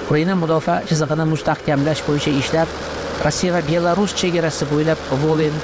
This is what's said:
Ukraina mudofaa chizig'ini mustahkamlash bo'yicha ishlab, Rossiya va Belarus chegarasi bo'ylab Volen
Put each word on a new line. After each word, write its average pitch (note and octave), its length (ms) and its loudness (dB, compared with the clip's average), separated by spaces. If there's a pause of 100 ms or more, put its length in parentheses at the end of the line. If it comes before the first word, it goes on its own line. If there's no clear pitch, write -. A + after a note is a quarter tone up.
Ukraina D#3+ 380 2
mudofaa E3 460 0
chizig'ini D#3 440 0
mustahkamlash D3 760 0
bo'yicha D3 220 0 (100)
ishlab, D#3+ 280 0 (560)
Rossiya E3+ 300 0
va F3 140 2
Belarus F3 520 2
chegarasi E3 520 0
bo'ylab D#3 280 2 (220)
Volen D#3 420 2